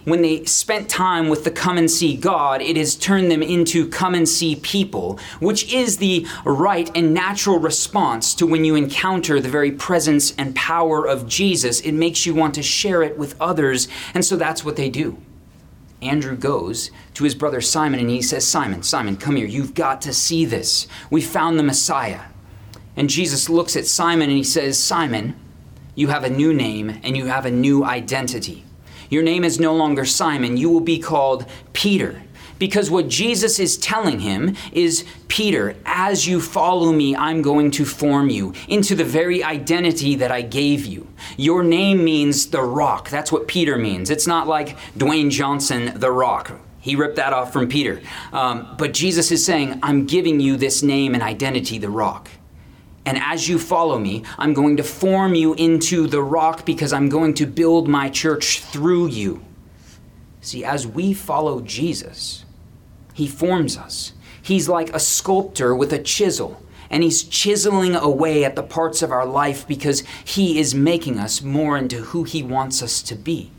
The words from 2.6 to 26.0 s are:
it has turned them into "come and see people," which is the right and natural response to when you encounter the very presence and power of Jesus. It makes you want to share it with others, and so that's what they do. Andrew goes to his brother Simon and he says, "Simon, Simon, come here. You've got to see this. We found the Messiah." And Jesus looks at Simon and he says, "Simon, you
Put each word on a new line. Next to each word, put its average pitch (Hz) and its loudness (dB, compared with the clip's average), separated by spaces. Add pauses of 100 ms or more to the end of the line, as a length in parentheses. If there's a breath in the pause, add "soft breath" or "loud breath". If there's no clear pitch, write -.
it 160 0
has 156 0
turned 190 2
them 156 4
into 165 2
"come 180 -2
and 165 2
see 156 0
people," 110 -4 (200 loud breath)
which 202 -2
is 240 0
the 180 0 (180 loud breath)
right 170 0
and 165 2
natural 190 2
response 147 0
to 170 2
when 160 4
you 156 4
encounter 151 0
the 127 -4
very 143 2
presence 151 2
and 135 -4
power 160 0
of 127 -2
Jesus. 151 0
It 156 -4
makes 165 0
you 170 0
want 156 2
to 147 -4
share 175 2
it 151 -4
with 143 -6
others, 143 0 (280 loud breath)
and 180 2
so 190 0
that's 156 -2
what 147 -6
they 135 -2
do. 147 -4 (840)
Andrew 135 -2
goes 110 -4 (240 loud breath)
to 143 -2
his 135 2
brother 147 -2
Simon 143 0
and 120 0
he 123 0
says, - -2
"Simon, 104 -2
Simon, 104 -2
come 143 -2
here. 117 0
You've 127 -4
got 135 -2
to 135 -8
see 165 0
this. - -2 (220 loud breath)
We 156 4
found 165 0
the 151 4
Messiah." 135 0 (760 loud breath)
And 139 2
Jesus 147 -2
looks 170 2
at 127 -2
Simon 170 2
and 139 4
he 139 2
says, 139 0
"Simon, 139 -2 (600)
you 143 0